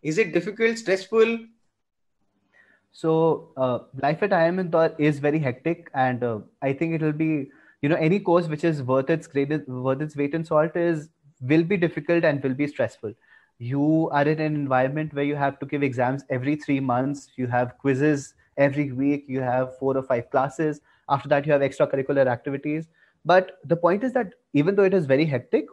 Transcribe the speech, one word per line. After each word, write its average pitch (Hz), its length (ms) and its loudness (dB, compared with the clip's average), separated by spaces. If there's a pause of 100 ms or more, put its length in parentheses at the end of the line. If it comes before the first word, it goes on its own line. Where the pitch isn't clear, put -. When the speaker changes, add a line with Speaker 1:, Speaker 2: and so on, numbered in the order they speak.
Speaker 1:
Is 156 160 -2
it 190 160 0
difficult, 214 460 0
stressful?" 220 580 0 (1500)
Speaker 2:
So, 160 640 0
uh, 127 240 0 (220)
life 151 220 0
at 202 100 2
I 165 120 4
I - 20 4
M 180 100 0
Indore 165 400 2
is 147 220 2
very 147 180 2
hectic, 160 560 -4
and, 127 300 0
uh, 113 160 -2 (240)
I 139 100 0
think 165 220 -2
it'll 156 160 -2
be, 151 400 -2 (320)
you 143 60 2
know, 165 80 2
any 165 220 2
course 175 280 2
which 151 160 -6
is 156 180 0
worth 131 300 0
its 160 160 -2
grade, 143 400 -2
worth 131 340 -2
its 151 140 -8
weight 143 180 -2
in 165 100 -4
salt 156 320 0
is, 170 340 -2 (300)
will 151 240 4
be 190 140 0
difficult 170 460 0
and 143 180 2
will 131 140 -2
be 143 100 -2
stressful. 113 480 -6 (460)
You 147 520 0
are 143 120 2
in 156 160 0
an 151 160 -2
environment 143 580 0
where 143 120 -2
you 147 100 -2
have 139 240 -2
to 139 80 -8
give 143 160 -2
exams 131 460 -2
every 135 260 -2
three 143 240 -2
months. 135 560 -2
You 127 120 -4
have 123 300 -2
quizzes 139 560 0 (240)
every 139 360 0
week. 143 340 -2
You 131 140 -4
have 127 360 -2
four 135 200 -2
or 131 60 -2
five 120 260 -4
classes. 143 500 -2 (300)
After 139 180 -2
that, 143 180 2
you 156 60 0
have 143 100 4
extracurricular 135 680 0
activities. 143 600 -4 (380)
But 185 400 2
the 151 100 2
point 180 300 0
is 254 80 -4
that 233 200 -2 (200)
even 156 220 2
though 202 80 4
it 190 100 4
is 180 120 2
very 135 200 4
hectic 151 480 -2